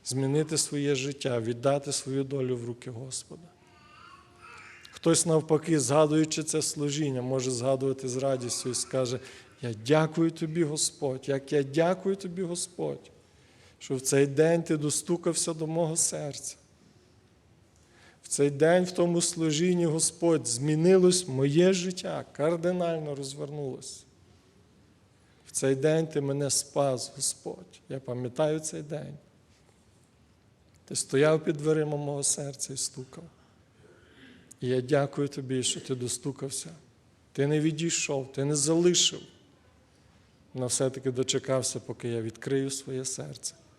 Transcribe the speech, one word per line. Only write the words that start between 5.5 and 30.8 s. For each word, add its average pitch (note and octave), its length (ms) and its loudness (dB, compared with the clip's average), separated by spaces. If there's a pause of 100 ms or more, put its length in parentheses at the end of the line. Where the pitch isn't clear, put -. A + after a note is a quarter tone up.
згадуючи D#3 640 4
це D#3 180 -2
служіння, C#3+ 600 -2
може B2+ 300 -2
згадувати C3 580 0
з B2 80 -4
радістю B2+ 520 -2
і A#2+ 60 -4
скаже: B2+ 440 -2 (420)
«Я A#2+ 120 -6 (120)
дякую D#3+ 460 4
тобі, D#3+ 320 -2
Господь, C#3+ 680 -4
як C#3 240 -2
я C#3+ 100 4
дякую F3+ 520 2
тобі, F#3+ 280 -8
Господь, E3 680 -6 (680)
що - 160 -4
в B2+ 60 -4
цей C#3 260 4
день D#3+ 360 4
ти D#3+ 140 0
достукався E3 760 -2
до D#3 140 -6
мого D#3+ 280 0
серця. D3+ 600 -4 (1700)
В - 40 -20
цей C#3+ 220 2
день D#3+ 340 6
в F3+ 80 -2
тому F3 300 2
служінні, E3+ 640 2
Господь, D#3 640 2
змінилось E3 800 4
моє C#3+ 460 4
життя, F3+ 580 -4
кардинально E3 840 -2
розвернулось. C#3+ 880 -10 (1400)
В - 60 -20
цей C3+ 240 2
день D#3 320 2
ти D3 140 -2
мене C#3 280 -2
спас, C3+ 680 -2
Господь. - 720 -8
Я C3+ 100 -8
пам'ятаю B2+ 600 -2
цей D#3+ 220 -8
день. D3 360 -10 (1700)